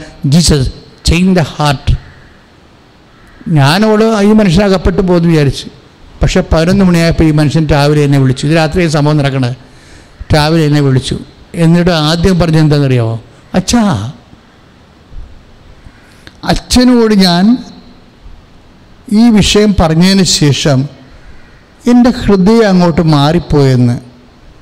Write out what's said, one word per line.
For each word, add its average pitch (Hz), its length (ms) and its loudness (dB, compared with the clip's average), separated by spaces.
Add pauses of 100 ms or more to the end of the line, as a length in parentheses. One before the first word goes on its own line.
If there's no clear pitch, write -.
(340)
"ജീസസ്, 151 340 0 (400)
change 180 300 0
the 156 160 -2
heart." 147 320 -4 (1700)
ഞാനോട് 214 460 0 (240)
ഈ 208 120 2
മനുഷ്യൻ 196 280 0
അകപ്പെട്ടു 190 400 -2
പോകുമെന്ന് 175 240 0
വിചാരിച്ചു. 147 340 -2 (560)
പക്ഷേ 185 180 0 (120)
പതിനൊന്ന് 180 320 0
മണിയായപ്പോൾ 165 400 0
ഈ 160 60 2 (100)
മനുഷ്യൻ 156 340 0
രാവിലെ 147 320 2
എന്നെ 143 180 2
വിളിച്ചു. 127 220 -2
ഇത് 156 140 0
രാത്രിയിൽ 160 360 -2
സംഭവം 151 240 0
നടക്കണത്. 131 360 -4 (760)
രാവിലെ 156 340 0
എന്നെ 147 120 2
വിളിച്ചു. 131 360 -2 (380)
എന്നിട്ട് 170 360 2
ആദ്യം 170 500 0
പറഞ്ഞത് 160 240 0
എന്താണെന്നറിയാമോ? 131 520 0 (420)
"അച്ഛാ, 175 540 -2 (2500)
അച്ഛനോട് 233 640 0
ഞാൻ 185 300 0 (1700)
ഈ 208 100 2 (160)
വിഷയം 208 420 2
പറഞ്ഞതിന് 185 440 2
ശേഷം 143 540 0 (1120)
എൻ്റെ 247 200 4 (120)
ഹൃദയം 208 460 2
അങ്ങോട്ട് 180 340 0 (120)
മാറിപ്പോയെന്ന്." 139 840 0 (640)